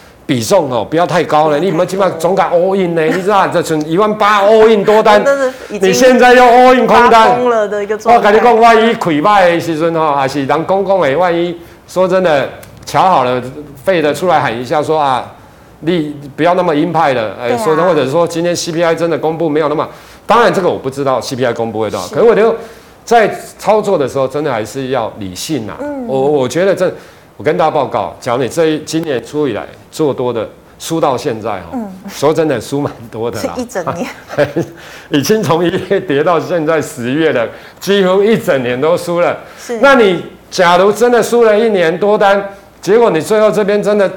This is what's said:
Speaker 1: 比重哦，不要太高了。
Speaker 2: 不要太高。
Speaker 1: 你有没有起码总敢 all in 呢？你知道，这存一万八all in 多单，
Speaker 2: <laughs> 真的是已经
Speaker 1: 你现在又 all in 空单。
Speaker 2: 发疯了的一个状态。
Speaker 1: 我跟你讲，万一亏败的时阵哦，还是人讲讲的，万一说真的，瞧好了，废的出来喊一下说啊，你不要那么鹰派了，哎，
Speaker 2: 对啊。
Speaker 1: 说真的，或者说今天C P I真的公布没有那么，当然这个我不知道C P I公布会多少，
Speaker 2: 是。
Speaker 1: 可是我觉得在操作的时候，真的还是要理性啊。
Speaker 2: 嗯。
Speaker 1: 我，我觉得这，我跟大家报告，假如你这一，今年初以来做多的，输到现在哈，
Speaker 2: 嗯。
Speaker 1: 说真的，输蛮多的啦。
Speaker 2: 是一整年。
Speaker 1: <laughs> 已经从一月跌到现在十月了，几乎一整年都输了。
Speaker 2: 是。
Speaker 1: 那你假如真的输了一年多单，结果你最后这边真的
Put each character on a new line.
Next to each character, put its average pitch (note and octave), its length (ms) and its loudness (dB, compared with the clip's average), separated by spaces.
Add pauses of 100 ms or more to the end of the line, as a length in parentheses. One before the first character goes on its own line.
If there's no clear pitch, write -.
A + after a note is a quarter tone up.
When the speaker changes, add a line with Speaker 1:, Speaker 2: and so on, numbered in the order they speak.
(240)
Speaker 1:
比 B2+ 160 -2
重 C#3+ 300 0
哦， A2+ 180 -2
不 - 60 -6
要 E3 100 2
太 E3 200 0
高 D#3 240 2
了。 - 0 -
Speaker 2:
不 D3 60 2
要 C#3+ 40 0
太 - 0 -
高。 - 20 -2
Speaker 1:
你 F3 60 -2
有 F#3+ 60 -2
没 D#3+ 80 -2
有 F#3 60 0
起 F#3 100 -8
码 G3 140 0
总 E3+ 220 -2
敢 F#3 160 0
all F3+ 280 0
in F3 180 0
呢？ E3 80 0
你 D#3+ 180 0
知 F3+ 80 -4
道， F#3+ 200 2
这 D#3+ 120 0
存 D#3 300 -4
一 E3 80 0
万 G#3+ 180 0
八 G#3 280 2
all A3 240 6
in G#3 160 2
多 G#3+ 180 4
单， G#3 160 4
Speaker 2:
<laughs> G3+ 80 0
真 C#4 100 2
的 B3+ 140 -2
是 - 240 -14
已 G#3 60 -8
经 F#3+ 80 2
Speaker 1:
你 F#3+ 40 2
现 B3+ 240 4
在 B3 160 6
又 B3+ 120 8
all B3+ 320 6
in A3+ 100 2
空 G#3 100 4 (140)
单。 A3+ 200 6
Speaker 2:
发 B3 40 2
疯 B3 160 0
了 A3 160 0
的 G3+ 160 -4
一 G3+ 60 -6
个 G#3+ 100 -4
状 A#3 160 2
态。 A#3 60 6
Speaker 1:
我 - 20 0
跟 G#3+ 180 4
你 G#3+ 40 0
讲， A#3+ 160 6
万 A3+ 280 6
一 A#3 60 0
亏 D#3+ 260 -2
败 F#3+ 300 4
的 E3+ 100 0
时 D#3+ 160 -4
阵 E3 200 0
哦， D#3 200 0
还 C#3 120 0
是 C#3+ 100 -4
人 C3+ 80 -4
讲 C#3+ 180 0
讲 F#3+ 360 0
的， C#3 160 0
万 F3 200 0
一 E3+ 200 -4 (320)
说 F#3 180 0
真 F#3 160 0
的， C#3+ 260 0 (360)
瞧 D3 180 0
好 F3 220 4
了， B2 180 -2 (400)
废 F3+ 200 0
的 D3 100 2
出 D3+ 160 -2
来 D#3+ 120 2
喊 B2+ 140 -2
一 B2 80 -8
下 D3+ 200 -2
说 D#3 180 -2
啊， C3 240 -2 (560)
你 D3+ 340 -2 (220)
不 D3 60 -4
要 E3+ 120 2
那 F#3 80 0
么 F3 120 0
鹰 E3 180 0
派 D#3+ 220 2
了， G#2+ 260 -4
哎， A#2+ 80 -4
Speaker 2:
对 A#2+ 80 -2
啊。 - 80 -4
Speaker 1:
说 D#3+ 100 0
真 D3+ 40 0
的， E3 60 2
或 F3+ 100 2
者 C3 160 0
说 E3 180 0
今 E3 160 -4
天 F3 100 0
C D#3+ 180 -6
P E3 120 -2
I E3 100 2
真 E3+ 140 -2
的 D#3+ 80 -2
公 D3+ 220 -4
布 E3+ 100 -2
没 D3 120 0
有 D3+ 100 0
那 D3+ 40 -2
么， C#3 140 -4 (380)
当 A3+ 160 4
然 G3+ 100 2
这 G3 80 -2
个 F3+ 80 0
我 G#2+ 100 -2
不 C3 120 -8
知 C#3 120 -8
道 C3 160 0
C A2 160 -6
P B2+ 120 -2
I A#2+ 80 0
公 A2+ 180 -4
布 G#2+ 80 -6
会 G#2+ 100 -2
多 G#2 80 -6
少， F2+ 80 -8
Speaker 2:
是。 - 80 -14
Speaker 1:
可 D3 60 -2
是 G#3 60 4
我 A3+ 80 6
觉 F#3+ 80 2
得 A3+ 120 2 (520)
在 A3+ 280 2 (240)
操 G#3 220 0
作 G3+ 160 -2
的 C#3+ 100 0
时 A#2 120 -6
候， C3 100 0
真 C#3+ 160 -6
的 D3 80 -2
还 A2 100 -4
是 C3 260 -8
要 A#2+ 300 -4
理 F#2+ 160 -12
性 A#2+ 320 -6
啊。 F2 140 -12
Speaker 2:
嗯。 C#4 260 -10
Speaker 1:
我， C3 140 -2
我 C#3 260 0
觉 D#3 200 -2
得 F#3+ 80 2
这， F#3 180 -2 (460)
我 A2 40 -18
跟 D3+ 140 0
大 F3 80 0
家 - 60 2
报 C#3+ 160 -2
告， G2+ 340 -6
假 A#2+ 160 -4
如 C3+ 60 -2
你 A#2 60 -2
这 E3 180 0
一， D#3 140 -2
今 D#3+ 220 -6
年 C3 220 -4
初 D3 240 -4
以 A2 60 -4
来 F2 120 -8 (240)
做 D3 220 -2
多 B2 180 -4
的， A2 160 -4 (320)
输 E3 220 -6
到 D3 160 0
现 A#2 240 -6
在 G#2+ 120 -6
哈， F#2 200 -10
Speaker 2:
嗯。 A3 180 -10 (200)
Speaker 1:
说 D3+ 240 0
真 D#3 120 0
的， C3 140 -2
输 C#3 220 -6
蛮 C3+ 100 -6 (180)
多 A2+ 200 -6
的 A2+ 120 -10
啦。 F3 140 -8
Speaker 2:
是 B3+ 60 -6
一 - 20 -6
整 F#3+ 180 -8 (120)
年。 F3 120 -6 (300)
Speaker 1:
<laughs> - 720 -6
已 D3 140 0
经 G#3+ 200 0
从 E3 220 0
一 E3+ 60 0 (180)
月 G3 120 0
跌 D3+ 220 -2
到 E3 160 0
现 D3+ 260 -4
在 D#3 180 0
十 A#2+ 300 -8
月 D#3 200 0
了， A#2 160 -2 (320)
几 G3 240 0
乎 F#3 180 2
一 G#3+ 140 2
整 C3+ 260 -2
年 B2 160 -4
都 D#3+ 180 0
输 E3+ 240 -4
了。 D#3 160 0 (220)
Speaker 2:
是。 A#3 220 -10
Speaker 1:
那 C#4 140 6
你 G3 280 2 (280)
假 F3 280 2
如 G3 120 4
真 A3 200 0
的 A#3 120 4
输 A#3 220 2
了 G#3+ 140 4
一 A#3 100 2
年 F3 300 0
多 G#3 180 2
单， G3+ 380 0 (260)
结 G3+ 180 2
果 A#3 120 4
你 D#3+ 100 0
最 G#3+ 180 0
后 G#3+ 120 4
这 F#3+ 120 -2
边 G3+ 200 0
真 G#3 140 0
的 G3 200 2